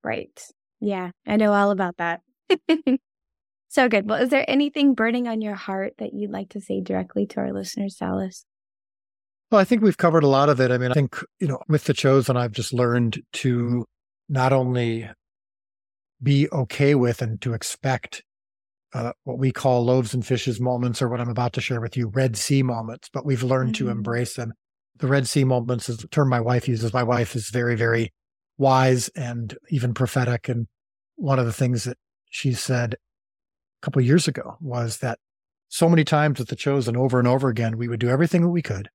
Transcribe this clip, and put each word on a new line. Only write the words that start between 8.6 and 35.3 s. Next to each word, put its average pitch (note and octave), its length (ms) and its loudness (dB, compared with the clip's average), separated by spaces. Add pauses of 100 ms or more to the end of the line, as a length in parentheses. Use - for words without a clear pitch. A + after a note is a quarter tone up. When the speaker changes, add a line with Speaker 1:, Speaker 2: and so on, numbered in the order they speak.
Speaker 2:
Well, G#3 120 8
I - 20 6
think A3+ 160 2
we've G#3 160 4
covered E3 280 4
a C#3+ 40 6
lot C#3 220 6
of C3 100 2
it. B2+ 100 4
I B2+ 60 2
mean, B2 140 0
I B2+ 40 2
think, C#3 240 0 (220)
you F3 80 0
know, C3+ 100 -2 (100)
with D3+ 160 2
The - 100 2
Chosen, C3+ 420 4
I've A#2+ 160 -2
just A#2 220 -6
learned A#2+ 480 2 (100)
to A#2+ 540 -2 (420)
not C3 240 2
only A#2+ 560 0 (1120)
be C#3+ 280 4
okay C#3+ 440 2
with B2 280 2
and A2+ 180 -6
to A#2 140 -4
expect, - 680 -6 (680)
uh, A2+ 200 -6 (120)
what C3 140 -8
we C3 140 0
call B2 340 2
loaves B2+ 260 2
and B2 140 -4
fishes A#2+ 340 -2
moments, B2 400 -2
or C3 80 0
what A#2+ 140 -4
I'm A#2+ 80 -4
about A#2+ 240 -2
to - 80 -4
share A#2+ 180 -4
with A2+ 160 -6
you, A#2 120 -2
Red A#2+ 280 0
Sea C#3 260 0
moments, A#2 480 -6
but - 140 -10
we've C3 180 -2
learned B2+ 340 0
to C3+ 80 -4
Speaker 1:
Mm-hmm. B2 80 -2
Speaker 2:
embrace A#2 420 -4
them. A#2 180 -8 (460)
The C#3+ 80 -4
Red C3+ 200 2
Sea C#3 180 2
moments B2 440 0
is A2+ 160 -10
a - 40 -20
term C#3+ 200 2
my B2 120 2
wife B2 280 0
uses. A2+ 240 -2
My B2+ 100 0
wife A#2+ 320 0
is A2+ 140 -6
very, A#2+ 260 0
very A#2 380 0 (460)
wise C3 580 4
and A#2+ 400 -8 (140)
even B2 240 -2
prophetic. B2 540 -2
And A#2+ 180 -2 (500)
one C#3 220 0
of B2 80 2
the A2+ 80 -4
things B2 300 0
that B2 120 -8 (320)
she - 240 -2
said A#2+ 420 -2
a - 880 -20
couple C#3 160 0
of A#2+ 60 2
years D#3 220 4
ago - 320 -8
was A#2+ 380 -6
that A#2 200 -6 (500)